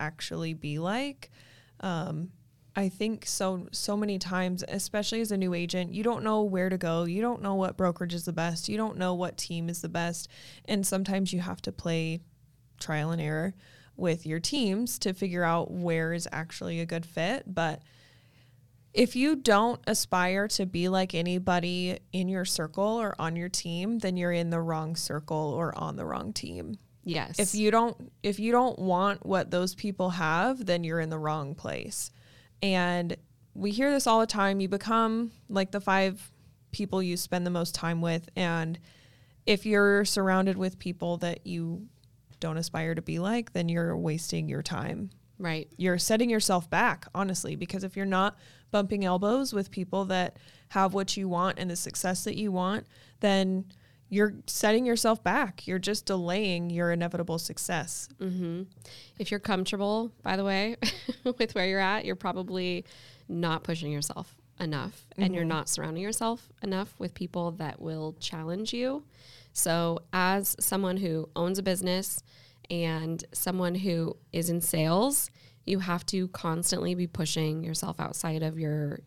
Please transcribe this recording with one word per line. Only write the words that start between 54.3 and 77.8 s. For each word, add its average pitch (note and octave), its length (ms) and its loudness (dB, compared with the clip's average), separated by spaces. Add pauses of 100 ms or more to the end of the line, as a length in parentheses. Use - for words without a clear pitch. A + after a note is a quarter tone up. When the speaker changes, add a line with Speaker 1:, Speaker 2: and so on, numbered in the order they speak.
Speaker 1:
setting A3+ 400 4
yourself A3+ 380 4
back. G#3 440 0
You're F#3 120 0
just G#3 260 -2
delaying F3+ 640 0
your E3+ 220 2
inevitable E3+ 480 0
success. - 680 -4 (120)
Speaker 2:
Mm-hmm. F3+ 440 -4 (540)
If F#3+ 140 -4
you're G#3 80 -2
comfortable, G3+ 720 0 (100)
by F#3+ 160 0
the G3 60 0
way, G3 320 0 (280)
<laughs> - 200 -8
with A#3+ 320 0
where F#3 100 2
you're F#3+ 140 2
at, G3 260 2
you're F#3 100 -2
probably F3+ 720 -4 (420)
not E3+ 360 0
pushing E3 280 -4
yourself - 440 -6 (240)
enough, D#3 480 -4 (100)
and F#3 160 4
you're E3+ 100 0
Speaker 1:
Mm-hmm. E3 60 2
Speaker 2:
not D#3+ 200 -2
surrounding D#3+ 340 -4
yourself A3+ 460 -4 (120)
enough G3 380 -2
with F3+ 160 -6
people E3+ 380 -4
that D#3+ 280 -6
will D#3+ 380 -6
challenge F3 540 -6
you. C4 300 -2 (500)
So E3+ 460 2 (140)
as F#3+ 460 2
someone F#3+ 380 2
who D#3+ 380 -2
owns F3+ 220 2
a G3 60 -4
business F#3 580 0 (480)
and E3 540 -2 (100)
someone F3+ 420 0
who E3+ 400 0 (160)
is E3+ 180 0
in E3+ 120 2
sales, F3 680 2 (360)
you G3 140 0
have F3+ 280 -2
to F#3 220 0
constantly F3 640 0
be F3 120 0
pushing D#3+ 560 0
yourself E3 360 -4